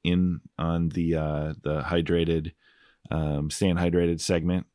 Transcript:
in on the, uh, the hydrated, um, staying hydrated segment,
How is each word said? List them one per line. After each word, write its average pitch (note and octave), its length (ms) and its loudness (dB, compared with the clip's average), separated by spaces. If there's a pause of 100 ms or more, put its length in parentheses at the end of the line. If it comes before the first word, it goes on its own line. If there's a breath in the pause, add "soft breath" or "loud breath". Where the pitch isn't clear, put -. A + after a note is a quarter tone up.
in F2 380 0 (160)
on E2 320 0
the, E2 260 0
uh, D2+ 380 -2 (100)
the D2+ 200 -2
hydrated, E2 680 0 (600 soft breath)
um, D2+ 380 -2
staying F#2 280 0
hydrated F2 440 2
segment, F2 540 0